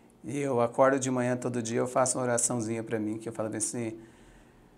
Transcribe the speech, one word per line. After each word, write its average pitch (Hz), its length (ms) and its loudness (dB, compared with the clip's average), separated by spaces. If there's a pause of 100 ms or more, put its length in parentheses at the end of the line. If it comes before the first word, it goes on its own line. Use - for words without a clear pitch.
(240)
E 135 160 -6
eu 135 220 2
acordo 131 380 6
de 127 120 -2
manhã 127 240 2
todo 123 260 -2
dia, 113 180 -2
eu 127 80 0
faço 127 300 2
uma 131 60 -2
oraçãozinha 117 600 0
pra 113 160 -4
mim, 107 180 -4
que 110 100 -10
eu 113 60 -8
falo 110 160 -4
bem 107 80 -6
assim, 113 420 -6 (800)